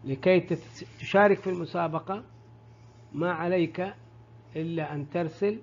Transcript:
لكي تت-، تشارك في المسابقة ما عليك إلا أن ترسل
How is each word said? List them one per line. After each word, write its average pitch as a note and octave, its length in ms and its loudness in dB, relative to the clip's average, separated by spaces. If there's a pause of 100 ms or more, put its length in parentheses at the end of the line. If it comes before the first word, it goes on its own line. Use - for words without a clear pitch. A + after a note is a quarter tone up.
لكي D3+ 360 4
تت-، - 480 -6 (120)
تشارك G3 400 4
في F#3+ 100 -6
المسابقة F3 720 -4 (880)
ما E3 180 0
عليك F3 640 0 (600)
إلا D#3+ 380 -4
أن C#3+ 160 -6
ترسل F3+ 540 -2